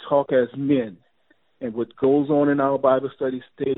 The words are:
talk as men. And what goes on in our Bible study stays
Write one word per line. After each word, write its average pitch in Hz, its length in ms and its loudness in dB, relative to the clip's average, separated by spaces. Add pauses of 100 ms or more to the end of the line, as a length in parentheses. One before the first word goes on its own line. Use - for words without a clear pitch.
talk 143 240 0
as 123 240 2
men. 131 400 -2 (640)
And 117 120 -8
what 113 240 -6
goes 139 320 2
on 147 200 2
in 143 120 0
our 139 160 0
Bible 131 380 2
study 131 280 -4 (100)
stays 135 240 -4